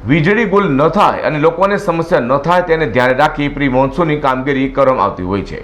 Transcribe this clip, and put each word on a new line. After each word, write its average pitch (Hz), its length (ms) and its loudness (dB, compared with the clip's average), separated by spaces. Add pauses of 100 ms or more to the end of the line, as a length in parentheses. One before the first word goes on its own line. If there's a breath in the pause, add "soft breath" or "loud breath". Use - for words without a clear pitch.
વીજળી 175 380 2
ગુલ 190 260 2
ન 139 160 2
થાય 156 340 2
અને 147 180 -2
લોકોને 175 380 2
સમસ્યા 165 420 -2
ન 127 180 0
થાય 170 240 0
તેને 160 240 0
ધ્યાને 123 280 2
રાખી 147 340 0
પ્રી 143 220 -2
મોન્સૂનની 135 480 0
કામગીરી 135 520 -2
કરવામાં 131 360 2
આવતી 98 180 -4
હોય 95 180 -2
છે. 76 220 -12